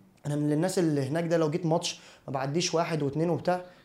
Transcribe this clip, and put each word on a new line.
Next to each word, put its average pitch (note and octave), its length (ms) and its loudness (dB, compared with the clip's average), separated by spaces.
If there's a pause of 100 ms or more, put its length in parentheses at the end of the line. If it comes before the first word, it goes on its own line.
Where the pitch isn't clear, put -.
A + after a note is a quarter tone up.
(260)
انا D3 100 0
من D3 160 0
الناس F3+ 280 0
اللي D#3 280 2
هناك D#3+ 200 -2
ده E3 100 2
لو D#3+ 120 4
جيت E3+ 160 -2
ماتش E3 340 0 (280)
ما C3 60 -8
بعديش C#3+ 400 -2
واحد D#3+ 300 0
واثنين D3 260 0
وبتاع، F3+ 360 0 (200)